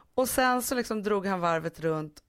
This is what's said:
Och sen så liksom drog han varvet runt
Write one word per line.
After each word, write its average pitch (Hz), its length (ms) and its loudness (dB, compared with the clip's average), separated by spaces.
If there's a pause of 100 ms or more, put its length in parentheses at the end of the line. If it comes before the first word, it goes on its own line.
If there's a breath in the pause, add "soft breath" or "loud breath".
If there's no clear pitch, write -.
(200 loud breath)
Och 254 80 0
sen 254 340 2
så 269 120 -4
liksom 233 280 -2
drog 196 240 0
han 190 140 0
varvet 165 400 0
runt 156 480 -4